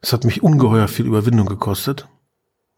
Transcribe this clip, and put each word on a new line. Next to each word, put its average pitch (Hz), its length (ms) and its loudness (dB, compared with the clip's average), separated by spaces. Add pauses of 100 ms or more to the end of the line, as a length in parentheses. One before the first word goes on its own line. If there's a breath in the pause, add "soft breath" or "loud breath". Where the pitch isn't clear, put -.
Es - 140 -2
hat 117 100 -4
mich 113 180 0
ungeheuer 113 460 4
viel - 180 -4
Überwindung 110 400 0
gekostet, 101 600 -6 (680)